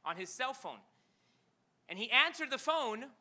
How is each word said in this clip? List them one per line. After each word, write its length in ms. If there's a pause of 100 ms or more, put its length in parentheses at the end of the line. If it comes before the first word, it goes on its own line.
on 140
his 140
cell 240
phone. 260 (1080)
And 80
he 120
answered 380
the 80
phone 640